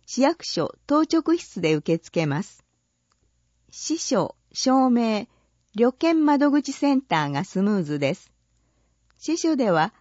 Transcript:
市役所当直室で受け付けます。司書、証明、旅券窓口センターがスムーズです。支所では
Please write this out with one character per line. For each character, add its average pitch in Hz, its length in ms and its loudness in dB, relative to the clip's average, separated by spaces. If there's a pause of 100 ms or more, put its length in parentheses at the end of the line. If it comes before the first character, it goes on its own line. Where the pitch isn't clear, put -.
市 - 140 -6
役 302 220 0
所 - 320 -6 (120)
当 294 140 2
直 320 360 0
室 - 240 -14
で 156 140 2
受 160 220 -2
け - 60 -18
付 - 180 -4
け 160 40 0
ま 147 180 -2
す。 - 220 -20 (1040)
司 - 300 -6
書、 - 360 -2 (160)
証 262 380 2
明、 226 380 0 (480)
旅 240 160 2
券 320 340 0
窓 285 240 4
口 277 240 0
セ 285 220 0
ン 262 60 0
タ 156 240 -2
ー 143 60 -4
が 143 120 -2
ス 190 180 -4
ム 202 180 2
ー 175 40 -2
ズ 147 160 -4
で 143 160 0
す。 - 160 -18 (840)
支 320 200 -4
所 320 180 0
で 247 140 0
は 165 320 2